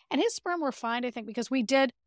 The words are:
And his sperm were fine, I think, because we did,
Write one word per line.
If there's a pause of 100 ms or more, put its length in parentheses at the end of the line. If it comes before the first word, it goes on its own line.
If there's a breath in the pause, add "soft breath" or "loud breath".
(100)
And
his
sperm
were
fine,
I
think,
because
we
did, (140)